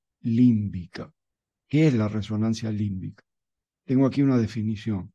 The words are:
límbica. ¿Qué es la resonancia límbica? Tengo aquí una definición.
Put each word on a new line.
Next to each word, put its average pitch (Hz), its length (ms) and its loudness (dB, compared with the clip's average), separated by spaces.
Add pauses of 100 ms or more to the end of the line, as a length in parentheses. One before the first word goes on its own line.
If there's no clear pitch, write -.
(200)
límbica. 107 920 0 (560)
¿Qué 156 200 4
es 127 60 2
la 107 140 2
resonancia 110 640 -4
límbica? 101 520 -6 (600)
Tengo 135 220 2
aquí 131 160 0
una 131 160 2
definición. 107 760 -4